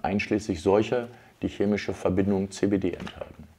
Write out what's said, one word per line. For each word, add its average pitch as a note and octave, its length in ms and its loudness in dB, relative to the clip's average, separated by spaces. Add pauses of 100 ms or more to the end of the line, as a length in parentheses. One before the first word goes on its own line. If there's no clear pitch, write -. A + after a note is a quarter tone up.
einschließlich G2 580 -2
solcher, A2 460 4 (340)
die F#2 60 -2
chemische G2+ 460 -2
Verbindung G2 580 0
C - 160 2
B G2+ 100 4
D F#2+ 140 0
enthalten. - 540 -12 (140)